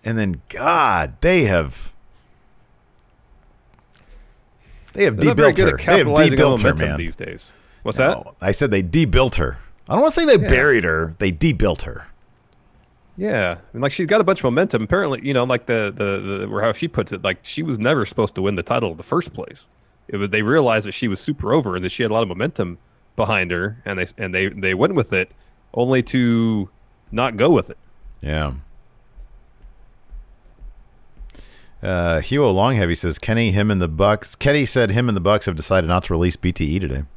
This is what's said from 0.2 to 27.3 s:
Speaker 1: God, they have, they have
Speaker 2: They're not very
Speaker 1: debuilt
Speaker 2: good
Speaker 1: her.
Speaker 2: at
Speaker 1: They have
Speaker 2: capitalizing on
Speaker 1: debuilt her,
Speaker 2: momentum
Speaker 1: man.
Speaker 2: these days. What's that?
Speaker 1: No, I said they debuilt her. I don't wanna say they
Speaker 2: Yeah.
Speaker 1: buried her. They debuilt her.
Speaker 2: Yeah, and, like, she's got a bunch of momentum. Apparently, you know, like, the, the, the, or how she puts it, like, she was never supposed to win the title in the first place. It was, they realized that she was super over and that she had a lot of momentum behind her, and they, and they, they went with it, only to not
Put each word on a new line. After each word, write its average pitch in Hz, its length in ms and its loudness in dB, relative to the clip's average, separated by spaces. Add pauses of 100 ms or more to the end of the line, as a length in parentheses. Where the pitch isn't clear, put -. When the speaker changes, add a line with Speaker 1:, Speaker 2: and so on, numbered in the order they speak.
Speaker 1:
God, 120 720 0
they 175 220 4
have, 85 480 0 (3000)
they 196 100 0
have 120 140 2
Speaker 2:
They're - 120 4
not - 80 2
very 147 140 6
Speaker 1:
debuilt - 60 -2
Speaker 2:
good 185 120 4
Speaker 1:
her. 143 40 0
Speaker 2:
at - 60 -4
Speaker 1:
They - 40 -10 (140)
have 151 100 4
Speaker 2:
capitalizing 151 260 4
on 135 60 2
Speaker 1:
debuilt 131 220 4
her, 123 80 2
Speaker 2:
momentum 78 180 -2
Speaker 1:
man. 73 100 -4
Speaker 2:
these 85 200 -6
days. - 360 -14 (300)
What's 110 140 -4
that? 135 260 2
Speaker 1:
No, - 160 -20
I 95 120 0
said 120 200 0
they 98 120 2
debuilt 127 520 2
her. 64 220 -2 (320)
I - 40 -2
don't - 80 2
wanna 302 100 4
say 330 140 2
they 233 160 6
Speaker 2:
Yeah. - 60 0
Speaker 1:
buried 127 380 4
her. 80 340 -2
They 95 140 0
debuilt 98 480 0
her. - 260 -12 (1120)
Speaker 2:
Yeah, 110 400 -2 (160)
and, 120 80 -8
like, 139 100 0
she's 175 160 -4
got 214 140 4
a - 20 4
bunch 180 160 2
of - 60 -4
momentum. 123 380 0
Apparently, 156 380 -2
you 135 120 -4
know, 123 100 2
like, 123 220 -2
the, 107 300 -2
the, 98 260 -2
the, 98 260 -6
or 104 140 -4
how 113 100 0
she 165 160 -6
puts - 240 -4
it, 92 120 -8
like, 95 200 -2
she - 180 -10
was 147 160 -4
never 120 280 0
supposed - 300 -4
to 95 60 -4
win 98 140 -2
the 85 80 -6
title 110 280 -2
in 78 60 -12
the 82 60 -18
first - 300 -4
place. - 340 -16 (400)
It - 80 -8
was, 101 140 -4
they 107 140 0
realized 117 420 2
that 98 80 -10
she 120 160 -4
was 95 100 -4
super 135 340 -4
over 117 220 0
and 92 80 -4
that 90 80 -4
she - 120 -4
had 110 60 0
a 107 40 -2
lot 113 100 2
of 98 60 -4
momentum 90 480 -6 (400)
behind 98 340 0
her, 98 320 -4
and 98 160 -6
they, 90 80 -4 (100)
and 92 160 -8
they, 95 140 0
they 95 260 -4
went 156 220 0
with 127 160 0
it, 92 180 0 (440)
only 127 300 2
to 113 680 0 (420)
not 117 260 -2